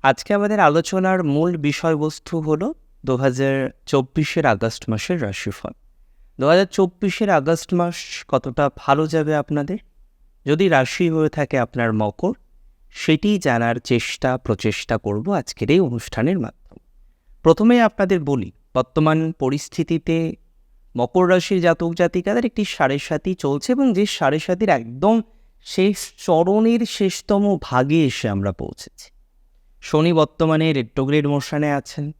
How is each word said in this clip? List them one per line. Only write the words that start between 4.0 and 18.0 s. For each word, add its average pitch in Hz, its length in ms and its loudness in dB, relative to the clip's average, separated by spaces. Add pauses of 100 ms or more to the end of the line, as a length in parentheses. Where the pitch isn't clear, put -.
আগস্ট 110 420 -2
মাসের 135 340 -4
রাশিফল। - 480 -8 (720)
দু 131 60 0
হাজার 185 200 4
চব্বিশের 196 640 -2
আগস্ট 165 440 0
মাস - 540 -4
কতটা 135 480 0
ভালো 147 300 0
যাবে 156 280 0
আপনাদের? 147 440 -4 (680)
যদি 160 220 2
রাশি 156 420 2
হয়ে 156 180 2
থাকে 143 300 -2
আপনার 117 340 -2
মকর, 110 400 -2 (580)
সেটি 202 480 0
জানার 117 380 0
চেষ্টা, 127 640 -2
প্রচেষ্টা 107 600 -2
করব 107 340 -4
আজকের - 380 -4
এই 175 100 6
অনুষ্ঠানের 131 580 -2
মাধ্যমে। - 480 -12 (560)
প্রথমেই 220 380 6
আপনাদের 196 400 2